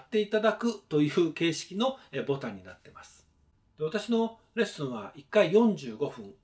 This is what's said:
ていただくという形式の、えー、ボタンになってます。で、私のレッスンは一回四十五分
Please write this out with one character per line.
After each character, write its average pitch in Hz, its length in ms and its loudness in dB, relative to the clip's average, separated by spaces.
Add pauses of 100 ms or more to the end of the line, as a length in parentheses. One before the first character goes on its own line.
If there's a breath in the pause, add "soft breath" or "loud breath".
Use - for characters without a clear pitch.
て 214 140 0
い 202 80 -2
た 214 100 2
だ 214 140 2
く 226 340 -2
と 151 140 2
い 151 80 4
う 160 240 2
形 170 200 0
式 - 220 -10
の、 262 220 0 (140 loud breath)
え 135 100 -6
ー、 113 40 -6
ボ 139 120 -2
タ 127 120 -8
ン 101 80 -10
に 92 60 -16
な 92 100 -18
っ - 60 -20
て - 120 -20
ま - 120 -20
す。 - 240 -20 (520)
で、 151 40 -4
私 202 260 -4
の 226 280 0 (160)
レ 226 100 0
ッ - 40 0
ス - 160 -8
ン 131 80 -4
は 104 240 -10
一 143 160 -18
回 190 200 4
四 214 240 6
十 131 200 -10
五 127 160 -4
分 98 200 -14 (120)